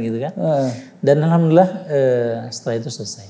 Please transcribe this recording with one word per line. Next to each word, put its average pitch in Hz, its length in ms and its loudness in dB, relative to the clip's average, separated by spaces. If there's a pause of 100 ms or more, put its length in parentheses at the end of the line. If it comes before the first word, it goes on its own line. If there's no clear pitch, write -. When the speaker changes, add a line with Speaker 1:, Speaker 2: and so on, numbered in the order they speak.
Speaker 1:
gitu 113 160 -4
kan. 143 160 -6
Speaker 2:
Heeh. 151 360 0 (280)
Speaker 1:
Dan 147 240 4
alhamdulillah, 165 480 4 (160)
eh, 123 500 0 (140)
setelah 117 320 -8
itu 123 80 -10
selesai. - 400 -12